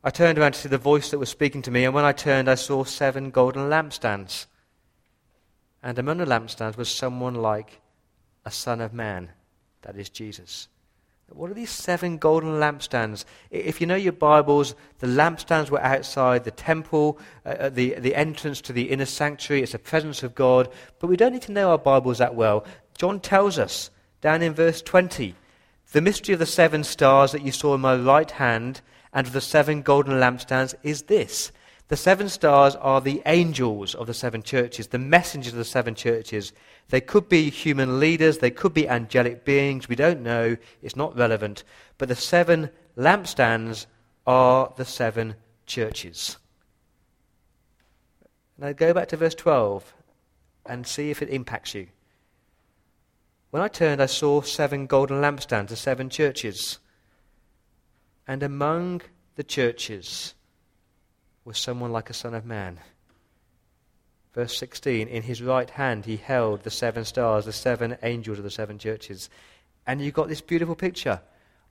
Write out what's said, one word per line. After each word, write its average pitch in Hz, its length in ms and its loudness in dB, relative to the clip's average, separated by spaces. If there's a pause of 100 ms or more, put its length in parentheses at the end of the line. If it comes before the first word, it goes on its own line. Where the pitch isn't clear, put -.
"I 139 60 0
turned 165 280 2
around 147 140 4
to - 80 -10
see 143 80 -10
the 135 100 0
voice 143 320 2
that 147 80 -2
was 131 100 -4
speaking 139 340 -2
to 123 80 -8
me, 123 140 2
and 131 100 0
when 147 100 2
I 143 80 4
turned, 135 360 0
I 131 60 6
saw 135 300 -2
seven 135 460 -4
golden 127 380 2
lampstands. 123 760 -4 (1400)
And 123 160 -6
among 147 200 -2
the 175 80 -2
lampstands 113 500 -4
was 117 120 -6
someone 123 460 -6
like 110 460 -4 (640)
a 110 80 -12
son 117 280 -6
of 110 120 -8
man," 98 380 -10 (520)
that 98 140 -18
is 101 140 -16
Jesus. 104 580 -16 (640)
What 151 160 -12
are 202 60 -10
these 226 160 -12
seven 175 480 -4
golden 160 400 2
lampstands? 131 680 -4 (280)
I-, - 40 -8
if - 240 -6
you 170 60 -2
know 180 80 0
your 190 180 0
Bibles, 147 640 4 (240)
the 127 80 -4
lampstands 156 640 2
were 143 100 0
outside 131 640 0
the 123 60 -6
temple, 156 720 0 (260)
uh, - 20 -8
uh, - 200 -4
the, 127 260 0
the 127 220 -2
entrance 151 460 -4
to 131 100 -14
the 123 180 -2
inner 139 160 0
sanctuary. 147 560 -2
It's 117 100 -6
the 117 60 -8
presence 156 460 -4
of 120 100 -8
God. 127 340 6 (300)
But - 80 -4
we 180 100 4
don't 240 160 4
need 247 100 -8
to 208 100 -12
know 196 180 2
our 160 80 6
Bibles 127 400 4
that 120 160 2
well. 107 300 4 (340)
John 190 220 0
tells 196 400 2
us, - 300 -4 (300)
down 160 220 2
in 160 120 0
verse 165 280 2
twenty, 175 540 0 (560)
"The 151 80 6
mystery 202 320 0
of 170 80 2
the 160 60 2
seven 156 360 4
stars 139 480 6
that 143 120 -6
you 139 100 -4
saw 143 220 0
in 135 60 0
my 131 140 4
right 135 380 4
hand 120 480 -2 (320)
and 127 140 -2
of 123 60 -12
the 135 80 -2
seven 147 420 2
golden 139 320 4
lampstands 127 680 0
is 147 200 -6
this." - 500 -2 (380)
The 151 60 0
seven 196 320 2
stars 143 480 6
are 135 240 2
the 139 260 -4
angels 127 720 0
of 117 100 -10
the 120 80 -8
seven 110 300 -6
churches, 120 420 -2
the 123 120 -6
messengers 135 540 0
of 120 60 -8
the 113 60 -4
seven 117 320 -2
churches. 113 560 -4 (360)
They 131 120 2
could - 280 2
be 156 220 4
human 135 480 0
leaders, 156 400 4
they 123 140 2
could 180 200 0
be 156 160 2
angelic 120 560 0
beings, 139 440 0
we 120 80 -2
don't 147 260 2
know, 117 340 0 (260)
it's 135 120 -14
not 143 220 -6
relevant. 110 480 0 (340)
But 131 100 -4
the 123 60 0
seven 165 560 2 (260)
lampstands 120 880 0 (380)
are 127 520 4
the 131 80 -8
seven 113 500 -4 (320)
churches. - 720 -8 (2250)
Now 143 160 -8
go 165 220 2
back 170 140 0
to 165 80 -6
verse 160 180 0
twelve 113 580 0 (720)
and 123 220 -10
see 147 240 -6
if 147 120 -6
it 143 60 -6
impacts - 460 -8
you. 95 140 -12 (1600)
"When 165 140 -2
I 214 40 -4
turned, 151 320 0
I 135 60 6
saw 143 360 0
seven 139 440 -4
golden 135 340 2
lampstands, 135 480 -2
the 113 80 -10
seven 131 320 -4
churches. 127 680 -4 (1500)
And 135 160 -6
among 160 580 -4 (320)
the 147 80 -10
churches - 920 -6 (1080)
was 117 140 -14
someone 123 340 -6
like 113 200 -6
a 113 40 -14
son 120 200 -10
of 110 100 -10
man." 98 340 -10 (1600)
Verse 120 220 -6
sixteen, 120 520 -6
"In 117 140 -8
his 117 200 -10
right 127 280 -2
hand 123 340 -4
he 110 140 -8
held 113 440 -2
the 110 80 -10
seven 113 360 -6
stars, 110 400 -2
the 110 60 -10
seven 120 500 -4
angels 110 340 -6
of 101 80 -12
the 101 60 -10
seven 104 280 -10
churches." 104 520 -10 (560)
And 143 160 -4
you've 143 120 -6
got 156 140 0
this 151 140 -10
beautiful 165 340 -4
picture 127 460 -4 (480)